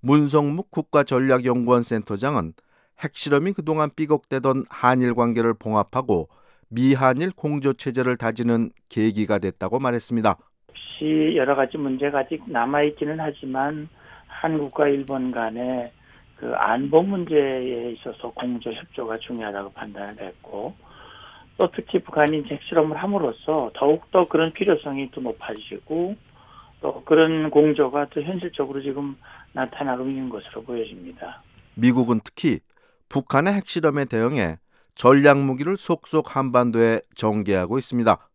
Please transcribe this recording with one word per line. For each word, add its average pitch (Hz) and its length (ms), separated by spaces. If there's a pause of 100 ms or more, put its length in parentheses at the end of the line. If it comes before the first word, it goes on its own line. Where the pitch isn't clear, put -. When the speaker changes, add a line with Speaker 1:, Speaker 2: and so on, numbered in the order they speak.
Speaker 1:
문성묵 147 680
국가전략연구원 127 1120
센터장은 110 720 (460)
핵실험이 151 540
그동안 156 420
삐걱대던 135 720
한일 123 460
관계를 117 400
봉합하고 107 760 (380)
미한일 131 640
공조 147 420
체제를 127 440
다지는 117 540 (180)
계기가 107 500
됐다고 95 400
말했습니다. 117 580 (300)
Speaker 2:
혹시 156 680
여러 139 200
가지 135 220
문제가 139 420
아직 151 260
남아있기는 147 760
하지만 147 720 (380)
한국과 151 640
일본 135 420
간의 120 600 (440)
그 120 200
안보 139 460
문제에 139 920
있어서 113 380
공조 123 400
협조가 113 480
중요하다고 104 520
판단을 101 500
했고, 101 540 (840)
또 185 180
특히 - 280
북한이 151 400
핵실험을 151 540
함으로써 156 800
더욱더 165 520
그런 165 260
필요성이 147 580
또 143 100
높아지고, 123 920 (680)
또 143 220
그런 160 460
공조가 147 600
또 151 120
현실적으로 151 600
지금 139 340 (380)
나타나고 131 540
있는 131 220
것으로 110 340
보여집니다. 95 800 (340)
Speaker 1:
미국은 120 480
특히 - 360 (500)
북한의 143 440
핵실험에 156 520
대응해 113 540 (360)
전략 139 420
무기를 139 400
속속 - 580
한반도에 120 640 (140)
전개하고 101 640
있습니다. 110 580